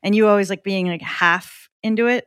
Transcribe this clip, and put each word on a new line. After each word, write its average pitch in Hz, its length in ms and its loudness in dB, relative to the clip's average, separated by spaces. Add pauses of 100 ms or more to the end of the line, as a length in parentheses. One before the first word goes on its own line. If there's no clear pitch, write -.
And 202 120 0
you 214 140 4
always, 202 220 2
like, 190 120 -8
being, 190 260 -4
like, 170 120 -6
half - 720 -2 (120)
into 220 240 0
it, 247 200 -2